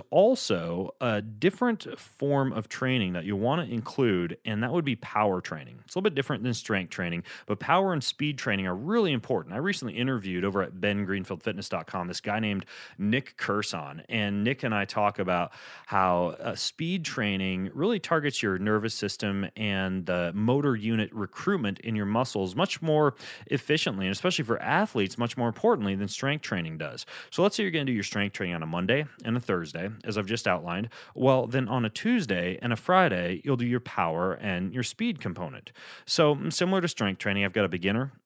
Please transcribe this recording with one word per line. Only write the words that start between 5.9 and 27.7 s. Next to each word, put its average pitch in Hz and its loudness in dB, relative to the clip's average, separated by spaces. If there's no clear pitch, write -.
a 180 -2
little 202 4
bit 151 -2
different 131 -2
than 123 0
strength 98 -2
training, 87 -2
but 104 -2
power 185 4
and 143 0
speed 147 -2
training 98 0
are 90 0
really 180 2
important. 107 -2
I 117 -2
recently 135 -4
interviewed 101 0
over 98 2
at 90 -4
ben 101 2
greenfield 92 -4
fitness 101 -4
dot 85 -4
com 90 -4
this 90 -6
guy 104 -2
named 101 0
Nick 107 0
Curson, 82 -4
and 104 0
Nick 127 0
and 117 0
I 101 2
talk 104 2
about 90 0
how, 90 2
uh, 110 -6
speed - -4
training 95 0
really 190 0
targets 147 0
your 95 2
nervous 107 2
system 98 -2
and 95 0
the 87 0
motor 123 2
unit 110 0
recruitment 107 -2
in 113 -4
your 107 0
muscles 104 0
much 175 0
more 151 4
efficiently, 135 0
and 95 0
especially 180 0
for 110 0
athletes, 135 0
much 120 -2
more 120 0
importantly 113 2
than 98 -2
strength 139 -4
training 82 -4
does. 73 -8
So - 0
let's 202 4
say 220 0
you're 190 0